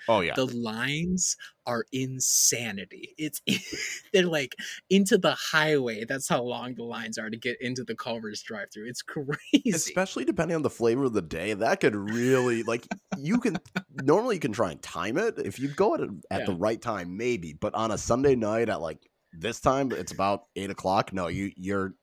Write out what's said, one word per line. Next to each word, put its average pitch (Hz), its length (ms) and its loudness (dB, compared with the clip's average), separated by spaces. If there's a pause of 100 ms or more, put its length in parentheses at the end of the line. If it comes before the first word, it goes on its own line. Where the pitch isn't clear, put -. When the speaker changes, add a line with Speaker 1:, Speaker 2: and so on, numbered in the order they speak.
Speaker 1:
Oh, 110 120 8
yeah. 82 140 2
Speaker 2:
The 131 120 2
lines 127 880 -2 (300)
are 120 260 0
insanity. 123 1300 -2
It's, 151 280 -6
<laughs> - 680 -4
they're, 185 100 8
like, 156 320 -2 (320)
into 196 300 6
the 160 160 4
highway. 131 720 2
That's 135 220 -4
how 139 140 4
long 120 320 -4
the 113 100 -8
lines 117 340 -8
are 110 100 -6
to 113 80 -6
get 120 240 -4
into 127 240 -4
the 113 100 -6
Culver's 113 460 -6
drive-thru. 107 480 -10
It's - 140 -10
<laughs> - 0 -
crazy. 156 720 -2
Speaker 1:
Especially 190 500 -2
depending 170 300 0
on 156 80 0
the 123 80 0
flavor 117 340 2
of 123 80 2
the 101 80 2
day. 82 320 -4
That 113 280 0
could 123 140 4
really, 120 680 2
like, 117 260 -2 (300)
you 165 220 2
can, 185 180 0 (180)
Speaker 2:
<laughs> 135 260 -8
Speaker 1:
normally 196 340 4
you 160 40 -6
can 127 120 -2
try 101 180 2
and 73 100 -12
time 104 380 -4
it. 220 200 0
If - 200 -4
you 135 100 -2
go 196 260 2
at 294 60 -2
it - 80 -2 (220)
at - 160 -2
the 101 60 0
Speaker 2:
Yeah. 87 60 -2
Speaker 1:
right 107 220 0
time, 92 380 -6
maybe. 110 340 -2
But 101 220 -4
on 113 160 0
a - 80 0
Sunday 139 360 4
night 110 340 2
at, 90 120 -2
like, 80 300 -8 (220)
this 92 280 -6
time, 135 320 2
it's 92 200 -4
about 98 320 0 (100)
eight 98 160 -4
o'clock. 95 420 0
No, 92 140 -2
you, 95 300 -4
you're, 95 460 -2